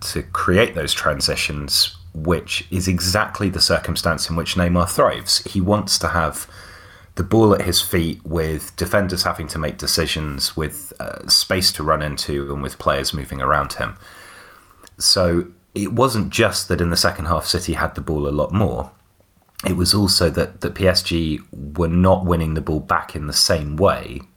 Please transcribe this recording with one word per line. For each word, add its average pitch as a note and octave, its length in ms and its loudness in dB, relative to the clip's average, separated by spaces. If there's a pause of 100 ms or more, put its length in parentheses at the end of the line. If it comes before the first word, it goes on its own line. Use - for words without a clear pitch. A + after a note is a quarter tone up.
to - 240 -6
create - 500 2
those D2+ 180 -2
transitions, D2 1040 -2 (180)
which D#2+ 580 -2
is F#2 160 0
exactly F#2 600 0
the E2 120 -2
circumstance D#2+ 680 0
in E2 60 -4
which E2 220 -2
Neymar F2 340 2
thrives. F#2 540 2
He - 160 -2
wants G2 400 2
to E2+ 80 0
have D#2+ 400 -2 (680)
the F2 80 -2
ball G#2+ 280 6
at - 100 2
his F2 200 0
feet, E2 420 -2
with D#2+ 520 -4
defenders F2 480 0
having E2+ 240 -4
to E2+ 100 -6
make D2+ 180 -4
decisions, D2+ 800 -2
with, - 440 -6
uh, - 260 -10
space - 460 2
to D#2 100 -8
run D#2 180 2
into, C#2+ 520 -4
and C#2+ 100 -4
with C2+ 160 -8
players C#2 340 0
moving C#2 300 -6
around C#2+ 300 0
him. A1 240 -6 (1000)
So F2 500 2 (260)
it G2+ 180 -4
wasn't A2+ 380 2
just - 380 0
that F2+ 120 0
in E2+ 100 2
the E2+ 60 0
second E2+ 280 0
half D#2+ 200 0
City E2+ 280 -2
had D2+ 240 -2
the D#2 40 -8
ball D2 280 -2
a - 20 -2
lot D2 220 0
more. D2 400 0 (720)
It F2+ 100 0
was F2+ 160 2
also F#2 380 4
that, - 300 -2
that - 160 -6
P G2 100 2
S F2 160 4
G E2 380 -2 (120)
were D2+ 360 -2
not F#2 360 6
winning E2 300 2
the D#2 60 -2
ball D#2 180 -2
back - 380 -2
in D2+ 100 -6
the D2 60 -6
same D2+ 440 0
way D#2 440 2 (160)